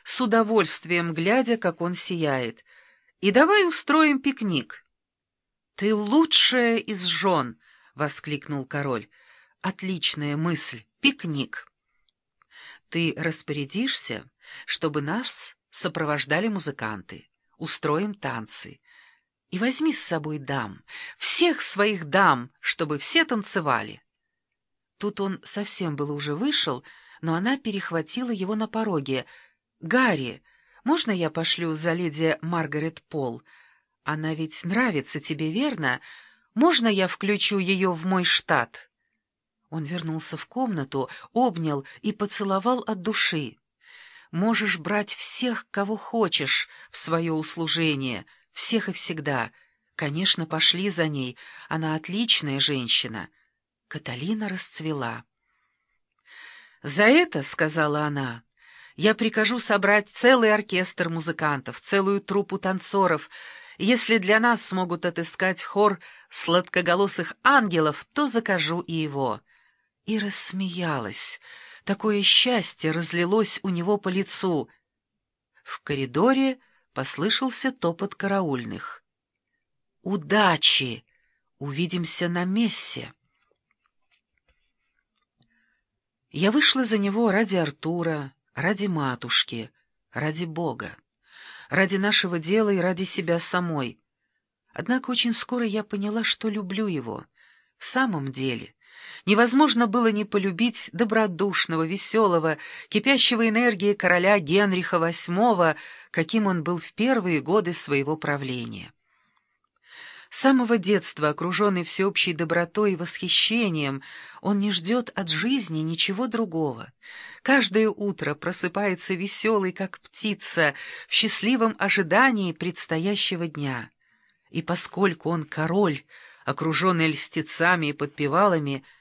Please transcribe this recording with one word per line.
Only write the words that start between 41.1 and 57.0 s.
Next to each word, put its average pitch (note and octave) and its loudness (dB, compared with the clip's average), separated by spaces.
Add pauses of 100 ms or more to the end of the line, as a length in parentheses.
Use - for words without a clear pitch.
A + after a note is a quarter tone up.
обнял E3 0 (160)
и G#3 -2
поцеловал G3+ -2
от G#3 -6
души. E3+ -2 (760)
«Можешь G3+ 0
брать G#3 -4
всех, - -6
кого G3+ -2
хочешь, - -2 (220)
в - -12
своё E3 -2
услужение, D#3 -2 (260)
всех - -2
и F3+ -4
всегда. C#3 -4 (440)
Конечно, D#3+ 0
пошли E3+ 0
за E3 0
ней, C3 -4 (320)
она D#3+ -2
отличная D#3+ -2
женщина». B2 -2 (580)
Каталина F3 -6
расцвела. C#3+ -6 (1600)
«За C#3+ 2